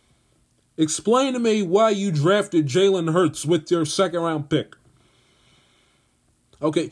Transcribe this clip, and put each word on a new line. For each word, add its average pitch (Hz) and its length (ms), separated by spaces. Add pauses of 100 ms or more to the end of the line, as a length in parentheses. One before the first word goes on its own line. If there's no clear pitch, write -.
(760)
Explain 233 560
to 254 60
me 214 240
why 196 260
you 202 240
drafted 170 540
Jalen 175 480
Hurts 165 320
with 156 240
your 170 160
second 175 340
round 160 300
pick. 139 240 (1900)
Okay, 156 300